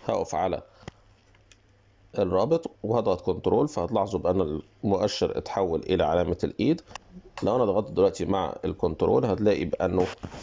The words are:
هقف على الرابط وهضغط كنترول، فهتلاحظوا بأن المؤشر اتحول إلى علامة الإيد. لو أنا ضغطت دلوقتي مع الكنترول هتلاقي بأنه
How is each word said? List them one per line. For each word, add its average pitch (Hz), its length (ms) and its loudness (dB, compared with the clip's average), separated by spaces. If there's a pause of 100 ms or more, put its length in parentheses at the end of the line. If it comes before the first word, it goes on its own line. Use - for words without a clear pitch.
هقف 101 300 -2
على 85 280 -2 (1500)
الرابط 101 540 0 (120)
وهضغط 107 380 0
كنترول، 101 460 2
فهتلاحظوا 98 520 -2
بأن 85 420 0 (220)
المؤشر 98 540 0
اتحول 87 420 -2
إلى 87 240 0
علامة 82 400 2
الإيد. 143 380 -2 (640)
لو 104 120 2
أنا 127 100 4
ضغطت 101 260 0
دلوقتي 90 340 2
مع 90 300 0 (100)
الكنترول 92 600 2
هتلاقي 98 400 2
بأنه 92 420 0 (360)